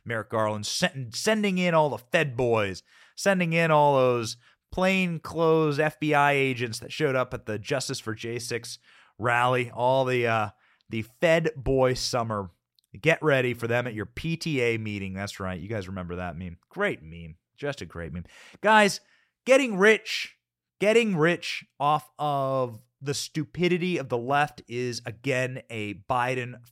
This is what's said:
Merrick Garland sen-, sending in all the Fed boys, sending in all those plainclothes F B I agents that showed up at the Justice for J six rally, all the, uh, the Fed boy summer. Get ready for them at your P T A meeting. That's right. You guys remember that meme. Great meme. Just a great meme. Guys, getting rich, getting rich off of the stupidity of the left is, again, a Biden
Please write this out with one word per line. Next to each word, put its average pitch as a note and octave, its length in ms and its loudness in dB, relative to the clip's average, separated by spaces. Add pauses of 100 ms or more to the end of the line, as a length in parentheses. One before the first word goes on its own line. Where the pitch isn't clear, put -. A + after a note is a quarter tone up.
Merrick A2+ 240 -6
Garland G#2+ 380 0
sen-, C3+ 480 -4
sending G#3 420 0
in F3+ 160 0
all D#3 160 4
the B2 80 -6
Fed D3 400 -2
boys, A2 460 0 (320)
sending F3+ 400 0
in E3 160 4
all D3 260 6
those B2 400 2 (340)
plainclothes E3 1120 2
F D#3 180 0
B D3+ 140 0
I C#3+ 200 6
agents B2 480 0
that - 120 -14
showed C#3 240 0
up B2+ 160 -2
at A#2+ 140 -10
the G#2+ 120 -4
Justice C3 420 -4
for A2 140 -6
J A#2 240 -8
six A#2+ 400 -8 (400)
rally, A#2+ 520 2
all B2+ 340 2
the, B2 220 0
uh, A2 220 0 (420)
the A2+ 160 -6 (160)
Fed E3 340 4
boy C3 380 2
summer. A2+ 560 -4 (500)
Get D#3+ 220 2
ready C3 320 2
for A#2 120 -8
them A#2+ 200 0
at A#2 80 -8
your G#2 100 -6
P D#3+ 320 -6
T D3+ 240 -4
A A#2 160 2
meeting. G2+ 380 -6
That's G2 260 -8
right. F#2 180 -6
You F2+ 100 -12
guys G#2 200 -6
remember F2+ 280 -8
that F2 200 -8
meme. F2 220 -12 (100)
Great F#3 340 -4
meme. E2 340 -16 (200)
Just C#3+ 240 -8
a F2+ 60 -12
great E2 260 -10
meme. E2+ 140 -10 (340)
Guys, G#3 400 4 (460)
getting B3 320 4
rich, - 580 2 (440)
getting G#3+ 360 4
rich D#3+ 480 0 (160)
off C#3+ 380 0
of C3+ 600 -2 (240)
the C#3 100 -4
stupidity E3+ 840 -2
of C#3 100 -6
the B2 80 -2
left C#3+ 500 0
is, A#2+ 380 -6
again, B2+ 640 -4
a G#2 260 -8 (140)
Biden B2 460 -2 (180)